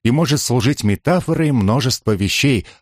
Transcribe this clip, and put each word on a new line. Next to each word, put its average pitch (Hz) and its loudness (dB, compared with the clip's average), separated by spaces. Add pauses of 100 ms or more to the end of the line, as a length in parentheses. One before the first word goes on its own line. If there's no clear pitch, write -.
и 113 2
может 143 2
служить 127 0
метафорой 156 0
множества 117 0
вещей, 101 0 (140)